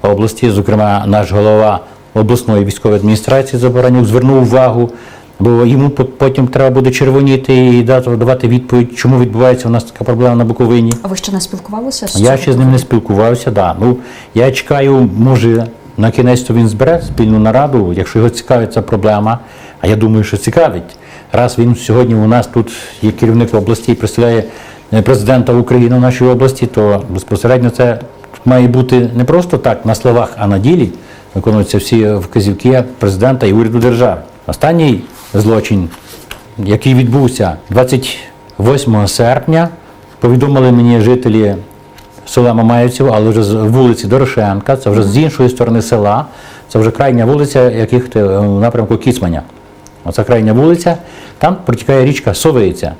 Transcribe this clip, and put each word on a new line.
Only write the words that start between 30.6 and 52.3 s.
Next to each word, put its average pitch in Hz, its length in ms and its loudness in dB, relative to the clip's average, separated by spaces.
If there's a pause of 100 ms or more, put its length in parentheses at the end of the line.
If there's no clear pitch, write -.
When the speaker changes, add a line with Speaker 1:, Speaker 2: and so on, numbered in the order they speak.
Speaker 1:
виконуються 104 440 -2
всі 110 300 0
вказівки 104 760 0 (140)
президента 113 480 0
і 98 60 2
уряду 113 260 0
держави. 117 420 0 (260)
Останній 151 540 0 (340)
злочин, 104 540 0 (720)
який 107 360 0
відбувся 123 600 0 (140)
двадцять 127 480 -2 (400)
восьмого 110 500 0
серпня, 143 600 0 (520)
повідомили 127 520 2
мені 120 280 4
жителі 110 540 2 (720)
села 120 280 2
Мамаївців, 120 580 2
але 110 180 2
вже 110 120 2
з 104 120 0
вулиці 113 520 2
Дорошенка, 107 720 0
це - 140 -4
вже 107 120 2
з 101 140 0
іншої 143 320 0
сторони 113 340 -2
села, 110 420 0 (440)
це 113 100 -2
вже 110 120 2
крайня 123 340 0
вулиця, 139 460 2
як 110 220 -4
їхати, 123 280 -2
е, 98 180 0
в 101 220 0
напрямку 113 360 0
Кіцманя. 90 460 -2 (600)
Оця - 200 -6
крайня 110 280 0
вулиця, 170 440 2 (420)
там 175 260 -2
протікає 131 400 0
річка 131 300 -2